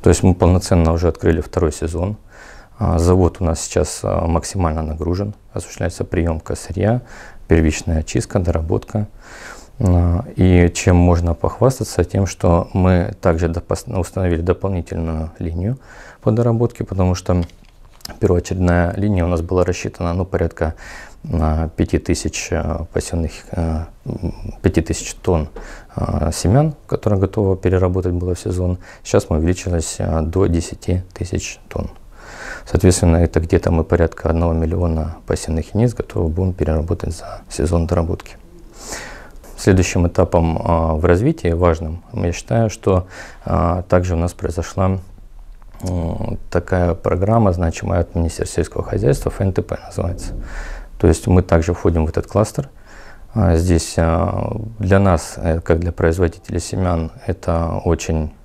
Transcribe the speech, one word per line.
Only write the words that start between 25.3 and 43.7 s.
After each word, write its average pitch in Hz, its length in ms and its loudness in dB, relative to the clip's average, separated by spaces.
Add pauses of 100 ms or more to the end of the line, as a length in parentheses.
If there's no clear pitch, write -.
а, 82 380 -2
семян, 143 420 2 (120)
которые - 340 -2
готово 95 380 0
переработать 92 560 0
было 87 200 -2
в 87 60 -6
сезон. 90 380 -2 (260)
Сейчас - 260 0
мы 80 100 2
увеличилось, 85 600 0
а, 82 220 0
до 85 240 2
десяти 87 560 -2 (120)
тысяч - 540 -6
тонн. - 220 -6 (760)
Соответственно, 90 520 4
это 85 240 2
где-то 82 300 2
мы 80 120 2
порядка 82 460 0
одного 82 240 2
миллиона 82 720 -2
посевных - 440 -2
единиц 113 240 2
готовы - 360 -4
будем 90 240 0
переработать 80 600 -2
за - 360 -12
сезон 85 380 0
доработки. 87 500 -2 (1200)
Следующим 92 500 4
этапом, 85 560 2
а, 82 300 2
в 78 100 -2
развитии, 92 480 2
важным, 85 520 0 (100)
я 92 180 -2
считаю, 113 380 0
что, 92 360 0 (380)
а, 85 400 0